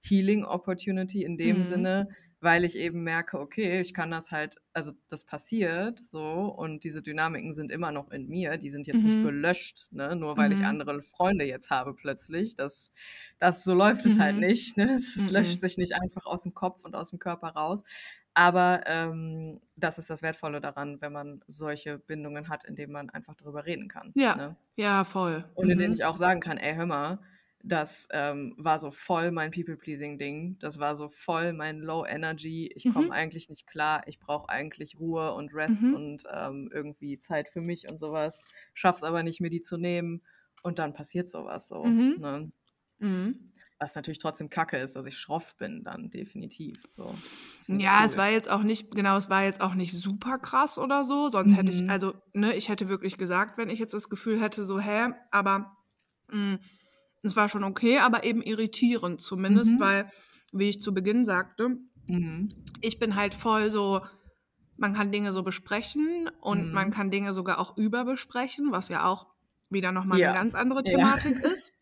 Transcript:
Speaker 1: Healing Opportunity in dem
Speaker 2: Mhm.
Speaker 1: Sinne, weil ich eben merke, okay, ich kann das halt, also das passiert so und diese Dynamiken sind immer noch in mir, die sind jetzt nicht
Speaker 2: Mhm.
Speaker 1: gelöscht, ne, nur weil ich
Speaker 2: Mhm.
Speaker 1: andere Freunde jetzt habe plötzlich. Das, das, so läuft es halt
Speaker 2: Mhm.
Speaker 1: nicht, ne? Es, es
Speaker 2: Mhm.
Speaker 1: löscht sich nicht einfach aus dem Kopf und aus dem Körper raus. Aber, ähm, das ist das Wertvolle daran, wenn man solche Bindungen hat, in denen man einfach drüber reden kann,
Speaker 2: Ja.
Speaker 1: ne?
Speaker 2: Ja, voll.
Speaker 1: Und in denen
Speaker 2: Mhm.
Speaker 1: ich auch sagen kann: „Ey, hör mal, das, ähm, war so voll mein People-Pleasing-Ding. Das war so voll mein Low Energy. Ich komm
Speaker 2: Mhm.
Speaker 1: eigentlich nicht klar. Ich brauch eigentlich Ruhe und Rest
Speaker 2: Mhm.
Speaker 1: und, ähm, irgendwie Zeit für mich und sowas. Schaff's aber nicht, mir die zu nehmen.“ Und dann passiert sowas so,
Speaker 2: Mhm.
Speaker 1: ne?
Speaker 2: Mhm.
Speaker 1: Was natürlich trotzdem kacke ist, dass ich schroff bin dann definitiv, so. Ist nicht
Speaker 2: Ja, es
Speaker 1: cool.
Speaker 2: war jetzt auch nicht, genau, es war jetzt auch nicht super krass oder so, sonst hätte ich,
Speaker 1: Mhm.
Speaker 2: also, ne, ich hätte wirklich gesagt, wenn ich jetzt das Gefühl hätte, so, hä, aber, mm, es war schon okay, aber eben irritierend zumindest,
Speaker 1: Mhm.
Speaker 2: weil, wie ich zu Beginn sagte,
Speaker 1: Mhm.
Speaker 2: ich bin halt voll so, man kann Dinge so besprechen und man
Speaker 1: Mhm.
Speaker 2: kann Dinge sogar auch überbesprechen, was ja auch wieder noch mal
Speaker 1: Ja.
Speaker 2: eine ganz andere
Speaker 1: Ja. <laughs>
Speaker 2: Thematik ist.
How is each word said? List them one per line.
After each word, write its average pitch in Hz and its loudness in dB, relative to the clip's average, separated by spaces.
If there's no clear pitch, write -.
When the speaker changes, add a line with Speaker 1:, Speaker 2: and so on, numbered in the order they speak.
Speaker 1:
Healing 196 2
Opportunity 185 -4
in 165 -4
dem 180 4
Speaker 2:
Mhm. - -
Speaker 1:
Sinne, 185 0
weil 170 6
ich 170 -2
eben 170 -4
merke, 165 -4
okay, 175 -2
ich 180 -6
kann 165 -4
das 160 -8
halt, 151 -6
also 147 -6
das - -12
passiert 190 -4
so 160 -4
und 156 -8
diese 156 -8
Dynamiken 156 -4
sind 147 -8
immer 160 -4
noch 143 -8
in 139 -10
mir, 160 -4
die 143 -10
sind 143 -10
jetzt 214 2
nicht 220 4
Speaker 2:
Mhm. - 2
Speaker 1:
gelöscht, 156 -2
ne, 143 -4
nur 151 -4
weil - 6
ich 196 2
Speaker 2:
Mhm. - 2
Speaker 1:
andere 143 -4
Freunde 180 2
jetzt 131 -8
habe 131 0
plötzlich. 165 -6
Das, - -6
das, 180 4
so 185 4
läuft 208 6
es 220 8
halt 151 4
Speaker 2:
Mhm. - -
Speaker 1:
nicht, 202 2
ne? 233 4
Es, 254 -4
es 196 0
Speaker 2:
Mhm. - -
Speaker 1:
löscht 185 2
sich 185 -2
nicht 175 -2
einfach 185 -6
aus - -6
dem 175 -8
Kopf - -6
und - -14
aus - -8
dem 175 -14
Körper 170 -8
raus. 160 -4
Aber, 180 8
ähm, 160 -4
das 160 -2
ist 160 -8
das 160 -6
Wertvolle 156 -4
daran, 143 -8
wenn 147 -8
man 143 -12
solche 147 -8
Bindungen 151 -10
hat, 151 -10
in - -12
denen 147 -12
man 143 -12
einfach - -16
drüber 147 -12
reden 170 -6
kann, - -12
Speaker 2:
Ja. 262 4
Speaker 1:
ne? 143 -6
Speaker 2:
Ja, 202 2
voll. 175 -2
Speaker 1:
Und 180 2
in 180 6
denen 202 4
Speaker 2:
Mhm. - 2
Speaker 1:
ich - -2
auch 165 0
sagen 180 4
kann: 165 -6
„Ey, 151 -2
hör 165 -2
mal, 160 -2
das, 151 -2
ähm, 143 -4
war 156 2
so 151 -8
voll 170 -2
mein 160 -2
People-Pleasing-Ding. 151 -8
Das 151 -10
war 147 0
so 147 -10
voll 170 -2
mein 156 -6
Low 160 -4
Energy. 160 -6
Ich - 0
komm 285 2
Speaker 2:
Mhm. - -4
Speaker 1:
eigentlich 160 -4
nicht - -18
klar. 156 0
Ich - -16
brauch 147 -4
eigentlich 151 -6
Ruhe 160 -2
und 143 -8
Rest 208 2
Speaker 2:
Mhm. 285 4
Speaker 1:
und, 147 -8
ähm, 135 -8
irgendwie 147 -8
Zeit 151 -4
für 170 -8
mich 170 -8
und 156 -12
sowas. 156 -4
Schaff's 175 2
aber 165 0
nicht, 165 -6
mir 170 -2
die 165 -4
zu 170 -8
nehmen.“ 170 -4
Und 170 -4
dann 151 -2
passiert 180 -6
sowas - -10
so, 233 2
Speaker 2:
Mhm. 262 4
Speaker 1:
ne? 151 -6
Speaker 2:
Mhm. 196 -2
Speaker 1:
Was - -8
natürlich 151 -8
trotzdem 156 -6
kacke 160 -2
ist, 131 -6
dass 131 -10
ich 135 -12
schroff - -6
bin - -10
dann - -10
definitiv, - -14
so. - -12
Ist - -4
nicht 190 2
Speaker 2:
Ja, 208 10
es 214 4
Speaker 1:
cool. - 2
Speaker 2:
war 196 6
jetzt 220 4
auch 202 4
nicht, 214 2
genau, 196 4
es 196 0
war 196 4
jetzt 196 2
auch 185 0
nicht 180 -2
super 202 -4
krass 262 2
oder 277 2
so, 285 2
sonst 202 8
hätte 190 4
ich, 180 0
Speaker 1:
Mhm. 185 -2
Speaker 2:
also, 190 0
ne, 208 2
ich 214 -4
hätte 202 -2
wirklich 190 -4
gesagt, 190 0
wenn 226 -4
ich 226 -6
jetzt 220 -6
das 208 -6
Gefühl 220 -2
hätte, 214 -2
so, 196 -2
hä, 208 0
aber, 202 2
mm, 202 -2
es 196 -2
war 208 4
schon 202 -4
okay, 233 4
aber 233 4
eben 226 0
irritierend 220 0
zumindest, 202 6
Speaker 1:
Mhm. - -
Speaker 2:
weil, 196 4
wie 196 2
ich 202 -2
zu 202 -2
Beginn 208 2
sagte, 214 0
Speaker 1:
Mhm. 175 -2
Speaker 2:
ich 220 -2
bin 220 0
halt 202 0
voll 214 2
so, 196 2
man 202 0
kann 202 0
Dinge 202 0
so 190 -2
besprechen 302 -2
und 165 0
man 196 2
Speaker 1:
Mhm. - -
Speaker 2:
kann 202 0
Dinge 196 0
sogar 185 -2
auch - -4
überbesprechen, 247 -2
was 185 -2
ja - 0
auch 190 0
wieder 185 0
noch 185 0
mal 185 4
Speaker 1:
Ja. 180 8
Speaker 2:
eine 160 6
ganz 190 0
andere 262 2
Speaker 1:
Ja. 269 6
<laughs> - -
Speaker 2:
Thematik 277 0
ist. 370 0